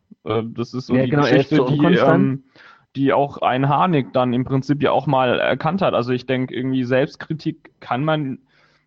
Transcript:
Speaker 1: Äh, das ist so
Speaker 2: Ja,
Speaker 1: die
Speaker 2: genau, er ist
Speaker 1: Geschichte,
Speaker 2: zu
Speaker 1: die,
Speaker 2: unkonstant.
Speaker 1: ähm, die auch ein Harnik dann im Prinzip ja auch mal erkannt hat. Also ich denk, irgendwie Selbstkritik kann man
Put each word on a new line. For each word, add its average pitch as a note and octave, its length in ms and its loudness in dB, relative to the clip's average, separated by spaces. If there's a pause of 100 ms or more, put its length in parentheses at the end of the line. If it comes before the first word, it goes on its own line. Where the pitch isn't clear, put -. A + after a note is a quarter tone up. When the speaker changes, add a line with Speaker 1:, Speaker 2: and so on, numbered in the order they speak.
(240)
Speaker 1:
Äh, A2 200 -2
das A#2 300 -8
ist B2+ 120 -8
so B2 80 -2
Speaker 2:
Ja, C3 80 4
Speaker 1:
die B2+ 80 -2
Speaker 2:
genau, C#3+ 140 2
er B2 120 4
ist C3+ 140 2
Speaker 1:
Geschichte, D#3 60 2
Speaker 2:
zu C#3 160 4
Speaker 1:
die, D3 60 0
Speaker 2:
unkonstant. C#3+ 360 4
Speaker 1:
ähm, C3+ 300 0 (520)
die C3+ 160 2
auch C#3 260 0
ein B2+ 300 0
Harnik D3+ 440 2
dann B2 200 0
im B2 120 0
Prinzip C3+ 380 -2
ja B2+ 100 2
auch - 140 0
mal C3 340 2
erkannt D3+ 420 -2
hat. C3+ 120 2
Also A#2+ 180 0
ich B2 140 -4
denk, B2+ 240 -2
irgendwie C3 340 -2
Selbstkritik D3 960 -4
kann B2+ 240 -4
man D3+ 340 -2 (480)